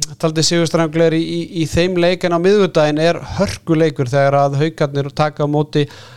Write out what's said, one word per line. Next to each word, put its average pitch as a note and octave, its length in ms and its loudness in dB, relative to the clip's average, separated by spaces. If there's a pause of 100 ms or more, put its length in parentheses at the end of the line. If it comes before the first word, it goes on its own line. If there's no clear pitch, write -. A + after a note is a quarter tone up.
(180)
taldi D#3+ 240 -2
sigurstranglegir E3 720 0
í, E3 80 0
í, E3 400 -6
í D#3 40 -2
þeim F3+ 320 0
leik F3+ 260 0
en F3 100 -2
á E3+ 40 2
miðvikudaginn E3+ 600 2
er E3 160 2 (240)
hörkuleikur D#3+ 720 0
þegar C#3 240 2
að C#3 240 2
Haukarnir C#3+ 560 -2
taka D3+ 300 -2
á - 20 0
móti D3 420 0 (280)